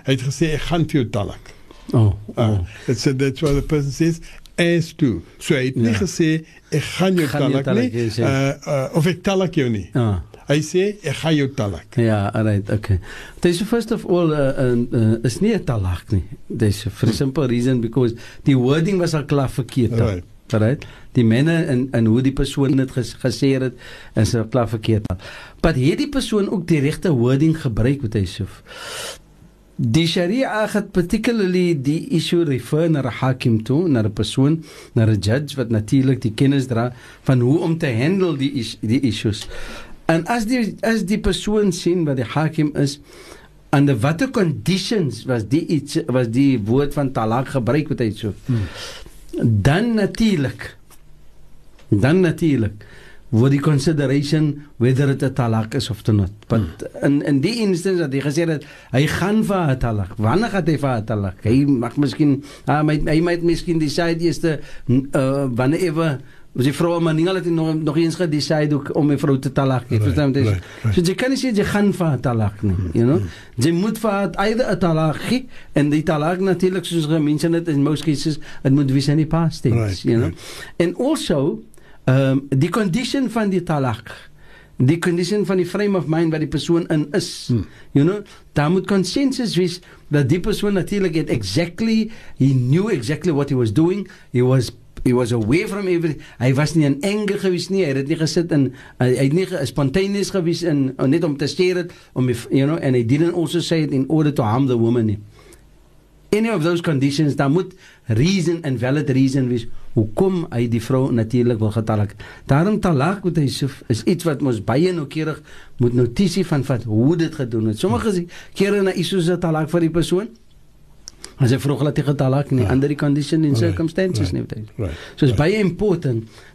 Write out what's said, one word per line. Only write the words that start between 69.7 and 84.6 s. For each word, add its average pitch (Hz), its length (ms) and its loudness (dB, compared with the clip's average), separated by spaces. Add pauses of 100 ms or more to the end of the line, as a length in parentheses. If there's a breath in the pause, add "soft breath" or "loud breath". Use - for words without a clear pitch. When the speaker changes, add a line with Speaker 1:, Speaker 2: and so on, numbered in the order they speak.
Speaker 2:
nie. 113 100 2
Speaker 1:
Right, 107 120 2
Speaker 2:
Verstaan 135 220 2
jy? 135 160 2
Speaker 1:
right, 92 140 0 (200 loud breath)
right. 104 120 2
Speaker 2:
So 185 60 4
jy 180 140 0
kan 254 160 0
nie 269 80 0
sê 262 160 0
jy 202 80 2
gaan 208 300 2
vir 175 140 0
haar 135 120 0
talak 110 440 -2
nie, 98 120 2
Speaker 1:
Hmm, 90 180 -2
Speaker 2:
you 113 120 4
know? 135 140 4
Speaker 1:
hmm. 98 100 -4 (340 loud breath)
Speaker 2:
Jy 160 80 2
moet 196 260 0
vir 220 140 -2
haar 196 180 -2 (200)
either 226 260 0
'n - 40 -8
talak 160 360 2 (140)
gee, 247 180 -2 (260 loud breath)
en 147 160 2
die 151 140 2
talak 165 380 0
natuurlik, 185 440 0
soos 170 200 -2
gemention 151 480 0
het, 165 160 -2
in 143 140 2
most 143 200 0
cases, 151 360 -2 (260 loud breath)
it 135 80 6
moet 139 180 4
wees 135 160 2
in 147 100 2
die 156 80 2
past 160 360 -2
tense, 117 180 2
Speaker 1:
Right, 101 240 -2
Speaker 2:
you 113 140 2
know? 117 100 2
Speaker 1:
right. 85 100 -6 (420 loud breath)
Speaker 2:
And 175 180 0
also, 220 640 0 (460 soft breath)
um, 135 420 2
die 139 200 2
condition 226 600 -2
van 214 200 -2
die 185 140 0
talak, 135 480 -4 (640 soft breath)